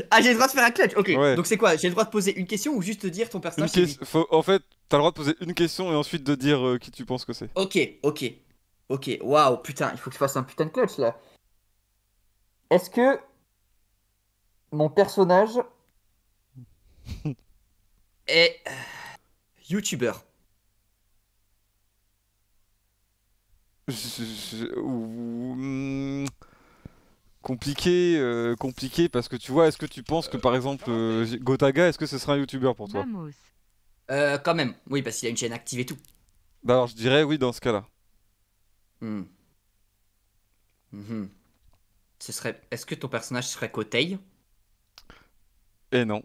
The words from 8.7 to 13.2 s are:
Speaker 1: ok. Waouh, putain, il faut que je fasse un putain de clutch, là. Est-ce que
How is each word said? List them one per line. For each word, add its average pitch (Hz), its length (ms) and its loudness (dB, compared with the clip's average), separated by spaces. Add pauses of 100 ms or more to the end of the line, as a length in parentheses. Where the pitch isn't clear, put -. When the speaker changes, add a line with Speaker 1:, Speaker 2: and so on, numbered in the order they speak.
Speaker 1:
ok. 135 340 -4
Waouh, 135 400 4
putain, 139 300 -4
il - 60 -12
faut - 120 -14
que - 40 -12
je - 40 -14
fasse 139 180 0
un 131 80 0
putain - 220 -4
de 160 40 -8
clutch, 247 280 0
là. 117 200 0 (1500)
Est-ce 175 180 4
que 254 320 4 (1500)